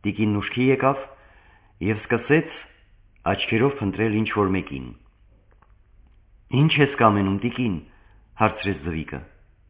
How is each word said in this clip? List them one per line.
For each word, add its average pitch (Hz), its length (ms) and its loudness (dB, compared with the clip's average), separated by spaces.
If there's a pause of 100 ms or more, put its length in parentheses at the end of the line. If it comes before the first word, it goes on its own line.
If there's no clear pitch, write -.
Տիկինն 104 360 0
ուշքի 123 240 -2
եկավ 135 400 2 (760)
և 104 200 -2
սկսեց 139 560 0 (680)
աչքերով 110 520 0
փնտրել 104 420 -2
ինչ-որ 104 360 0
մեկին։ 69 340 -6 (1600)
«Ի՞նչ 143 220 4
ես 143 240 4
կամենում, 101 400 4
տիկին», 117 380 -2 (640)
հարցրեց 101 440 0
Ձվիկը։ 78 380 -6 (520)